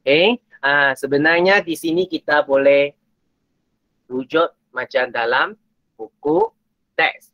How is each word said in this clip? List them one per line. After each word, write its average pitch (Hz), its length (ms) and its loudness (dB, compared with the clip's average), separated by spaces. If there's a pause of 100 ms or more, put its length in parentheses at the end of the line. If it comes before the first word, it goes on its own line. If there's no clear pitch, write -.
Okey, 175 400 2 (240)
ah, 139 320 2
sebenarnya 165 640 2
di 165 160 -8
sini 170 320 -4
kita 151 320 -2
boleh 143 560 2 (1120)
rujuk 131 400 -2 (240)
macam 127 400 -4
dalam 123 400 -2 (400)
buku 156 560 -2 (480)
teks. - 380 -4